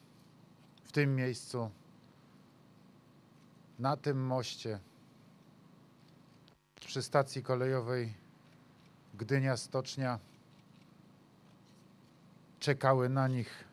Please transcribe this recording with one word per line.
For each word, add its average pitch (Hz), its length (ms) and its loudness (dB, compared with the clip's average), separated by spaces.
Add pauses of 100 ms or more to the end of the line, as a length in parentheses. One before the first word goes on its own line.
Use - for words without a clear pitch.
(840)
w - 80 -20
tym 143 240 4
miejscu, 127 540 -2 (2000)
na 135 180 2
tym 135 300 0
moście, 117 540 -2 (2000)
przy - 220 -6
stacji 135 400 2
kolejowej 123 720 0 (1000)
Gdynia 131 420 2
Stocznia, 131 600 -2 (2500)
czekały 135 500 4
na 131 200 2
nich 127 440 -4